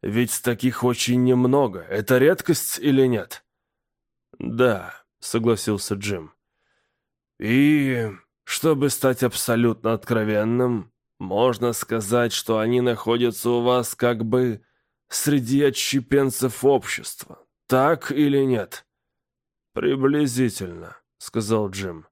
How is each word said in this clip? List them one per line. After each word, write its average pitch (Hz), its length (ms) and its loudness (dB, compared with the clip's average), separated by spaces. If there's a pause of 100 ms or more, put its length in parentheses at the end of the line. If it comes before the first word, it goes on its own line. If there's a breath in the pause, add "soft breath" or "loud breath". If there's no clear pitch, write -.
Ведь 113 400 -2
таких 123 420 -2
очень 123 400 2
немного. 123 560 2
Это 107 380 0
редкость 160 600 2
или 135 280 2
нет? 110 380 -4 (960)
"Да", 117 560 0 (260)
согласился 110 760 -2
Джим. 98 380 -8 (1040)
"И, 131 720 2 (340)
чтобы 143 460 0
стать 131 320 0
абсолютно 117 680 0
откровенным, 113 1000 0 (260)
можно 113 540 0
сказать, 113 600 -2
что - 260 -2
они 120 220 0
находятся 120 680 0
у 120 120 2
вас 123 320 0
как 120 300 -2
бы 120 380 -2 (460)
среди 139 540 0
отщепенцев 135 1000 0
общества. - 840 -2 (200)
Так 135 440 2
или 139 340 4
нет?" 120 420 -2 (880)
"Приблизительно", 127 1200 -2 (220)
сказал 107 520 -2
Джим. 92 420 -10